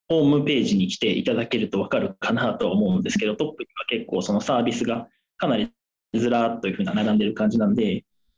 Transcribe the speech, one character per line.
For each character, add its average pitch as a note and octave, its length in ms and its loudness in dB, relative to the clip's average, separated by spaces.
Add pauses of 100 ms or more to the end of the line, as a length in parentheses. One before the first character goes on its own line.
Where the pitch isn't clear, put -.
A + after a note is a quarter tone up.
ホ E3 140 2
ー - 40 4
ム C#3+ 200 4
ペ D3 140 2
ー A2 40 2
ジ G2+ 140 2
に F#2 100 2
来 - 120 -6
て G#2+ 180 0
い - 60 -2
た B2 100 0
だ A2+ 140 -2
け - 100 0
る G#3+ 120 -2
と G3 120 -2
わ F#3+ 80 -6
か B2 100 0
る G2 200 -4
か - 120 -4
な A#3 220 0
と G3+ 180 -2
思 G3 240 2
う F3+ 40 2
ん - 20 -2
で - 80 -2
す - 80 0
け G#3+ 80 0
ど、 G#3+ 100 0
ト D3+ 100 -2
ッ - 80 -2
プ - 100 -12
に - 120 -18
は - 140 -10
結 - 160 -4
構 - 160 -2
そ - 120 -4
の G2+ 60 2
サ C3 200 0
ー A#2+ 40 2
ビ A#2+ 80 0
ス A#2 140 -2
が A#2 240 -4 (280)
か - 100 -2
な A#2+ 100 2
り A2 140 -2 (420)
ず A#2 160 0
ら A#2 180 2
ー A#2 100 -4
っ - 40 -12
と G2 60 -4
い F#2+ 40 0
う - 40 -4
ふ - 60 -2
う - 20 0
な F#2 100 -2
並 G#2+ 180 0
ん G#2+ 60 4
で G#2+ 80 2
る G#2+ 80 -2
感 G#2+ 160 0
じ A2+ 80 0
な G#2+ 100 2
ん G2+ 60 4
で、 G#2 320 0 (320)